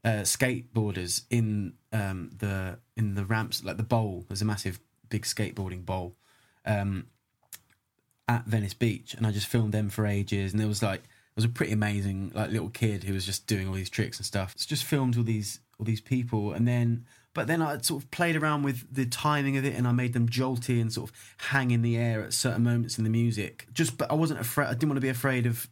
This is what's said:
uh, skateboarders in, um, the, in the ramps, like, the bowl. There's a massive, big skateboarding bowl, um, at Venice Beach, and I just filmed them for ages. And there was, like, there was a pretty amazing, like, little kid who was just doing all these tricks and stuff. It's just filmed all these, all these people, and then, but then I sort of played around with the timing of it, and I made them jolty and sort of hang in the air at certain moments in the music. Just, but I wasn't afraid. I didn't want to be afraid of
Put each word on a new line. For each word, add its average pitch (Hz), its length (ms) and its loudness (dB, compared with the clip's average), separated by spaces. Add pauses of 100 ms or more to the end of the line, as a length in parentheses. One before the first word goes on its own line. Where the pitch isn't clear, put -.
uh, 110 200 2
skateboarders 107 1040 0
in, 107 440 0 (200)
um, 95 420 -2
the, 95 420 -4 (160)
in 107 200 0
the 101 100 -2
ramps, 110 400 0
like, 92 140 -4
the 110 40 -2
bowl. 107 460 0
There's 101 140 -4
a 107 40 2
massive, 98 340 -2 (280)
big 107 140 -2
skateboarding 92 640 -4
bowl, 90 280 -4 (520)
um, 101 400 0 (1200)
at 120 160 2
Venice 107 300 0
Beach, - 400 -2
and 113 120 0
I 104 60 2
just 101 140 -2
filmed 110 260 2
them 107 160 0
for 107 180 0
ages. 101 460 0
And 107 80 2
there 107 80 0
was, 101 140 -2
like, 95 200 -2
there - 340 -18
was 110 80 2
a 117 40 4
pretty 117 240 -2
amazing, 101 600 0
like, 104 160 -2
little 98 180 -2
kid 104 360 -2
who 98 100 -2
was 95 120 -2
just - 200 -6
doing 95 220 0
all 95 60 -4
these 92 160 -6
tricks - 280 -2
and 101 80 -8
stuff. 98 280 -2
It's - 120 -8
just - 180 -4
filmed 131 320 2
all 120 80 2
these, 107 360 -2 (180)
all 110 60 -6
these 110 160 -2
people, 117 520 -2
and 117 140 2
then, 120 380 2 (300)
but - 120 -2
then 165 160 2
I 147 160 0
sort 139 240 -2
of - 80 -18
played 170 260 2
around 151 260 2
with 127 300 -2
the 131 140 2
timing 139 500 2
of 131 80 2
it, 143 100 0
and 123 120 2
I 120 60 4
made 123 200 2
them 117 160 4
jolty 123 520 0
and 113 120 0
sort - 180 -6
of - 60 -20 (320)
hang 131 220 2
in 117 120 6
the 117 140 4
air 117 260 2
at - 100 -6
certain 117 300 2
moments 117 360 2
in 113 60 2
the 110 60 2
music. 113 640 0
Just, 156 260 0
but - 120 -2
I 147 40 2
wasn't 160 260 2
afraid. 123 260 0
I - 60 -2
didn't 147 180 2
want 139 80 2
to 127 40 0
be 135 60 2
afraid 123 380 2
of 117 260 0